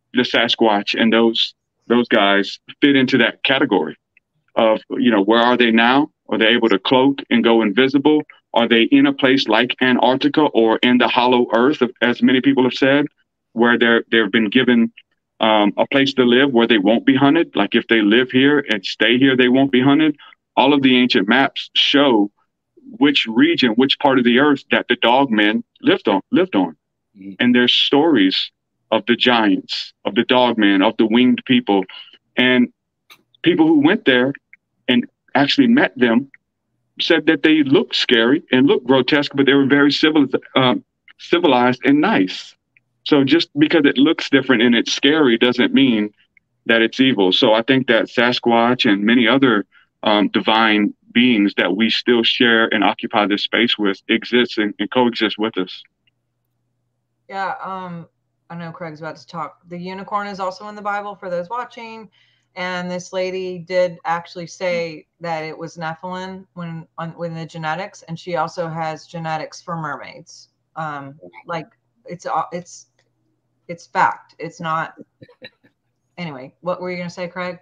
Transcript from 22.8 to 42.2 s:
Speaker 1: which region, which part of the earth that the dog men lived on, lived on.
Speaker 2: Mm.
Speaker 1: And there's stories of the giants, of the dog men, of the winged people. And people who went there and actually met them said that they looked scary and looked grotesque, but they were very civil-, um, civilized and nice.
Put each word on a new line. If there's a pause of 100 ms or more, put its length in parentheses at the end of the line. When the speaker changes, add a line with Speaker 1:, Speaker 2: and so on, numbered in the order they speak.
Speaker 1:
which
region,
which
part
of
the
earth
that
the
dog
men (160)
lived
on, (100)
lived
on. (420)
Speaker 2:
Mm.
Speaker 1:
And
there's
stories (400)
of
the
giants, (100)
of
the
dog
men,
of
the
winged
people. (520)
And (720)
people
who
went
there (540)
and (280)
actually
met
them (720)
said
that
they
looked
scary (100)
and
looked
grotesque,
but
they
were
very
civil-, (280)
um, (340)
civilized
and
nice. (500)